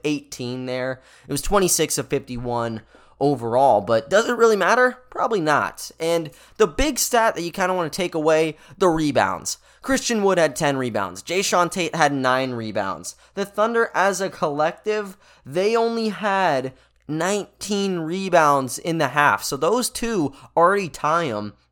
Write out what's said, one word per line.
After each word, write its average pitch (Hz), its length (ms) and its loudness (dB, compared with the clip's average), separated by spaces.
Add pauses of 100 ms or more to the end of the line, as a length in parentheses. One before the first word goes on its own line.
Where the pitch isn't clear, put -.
eighteen 127 600 -6
there. 127 360 -6 (260)
It 143 40 -8
was 143 100 -4
twenty-six 175 560 0
of 135 100 -6
fifty-one 120 760 -6 (380)
overall, 123 600 4
but 113 300 0
does 202 180 4
it 240 80 -2
really 220 200 4
matter? 233 420 2 (100)
Probably 208 320 -2
not. 143 500 0 (100)
And 165 300 0 (260)
the 214 100 6
big 262 320 -2
stat 226 380 0
that 170 60 -6
you 170 100 -8
kinda 185 200 -2
wanna 175 160 -2
take 175 260 -4
away, 160 420 2 (200)
the 185 120 4
rebounds. 120 680 0 (240)
Christian 240 400 -2
Wood 190 160 4
had 156 180 2
ten 143 200 0
rebounds. 107 460 -4
Jae'Sean 175 480 0
Tate 170 240 -4
had 151 180 4
nine 131 400 0
rebounds. 101 600 -6 (200)
The 196 100 -6
Thunder, 226 500 0
as 185 260 0
a 185 100 -4
collective, 185 840 -2 (280)
they 185 320 0
only 233 320 0
had 175 640 0 (340)
nineteen 190 920 -2
rebounds 160 800 2
in 165 180 -4
the 147 120 0
half. 135 360 2
So 143 140 -6
those 208 320 0
two 202 420 -2 (240)
already 180 320 2
tie 160 380 -2
'em. 104 260 -6 (200)